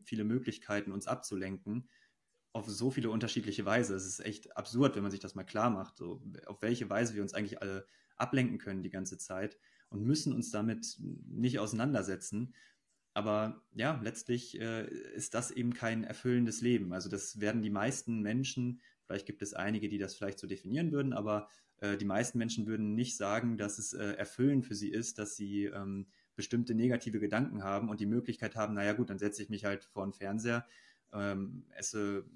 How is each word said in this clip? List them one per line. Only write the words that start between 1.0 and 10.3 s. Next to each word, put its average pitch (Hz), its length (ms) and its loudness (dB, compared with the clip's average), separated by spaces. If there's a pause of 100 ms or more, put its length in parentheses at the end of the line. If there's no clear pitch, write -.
abzulenken 101 840 -4 (640)
auf 110 160 -6
so 110 200 0
viele 120 200 0
unterschiedliche 107 560 0
Weise. 104 300 4
Es 92 100 -4
ist 95 160 -6
echt - 340 -8
absurd, 120 400 4
wenn 101 80 0
man 101 80 0
sich 98 80 -6
das - 160 -10
mal 95 80 -6
klar 110 260 2
macht, 95 280 -4
so, 87 260 -10 (220)
auf - 160 -14
welche 117 280 2
Weise 113 240 2
wir 104 80 -2
uns 98 120 -2
eigentlich 101 280 -4
alle 98 240 -4 (300)
ablenken 123 440 2
können 95 220 -4
die 90 80 -6
ganze 95 280 -6
Zeit 95 420 -6 (300)
und 101 140 -4
müssen 147 300 4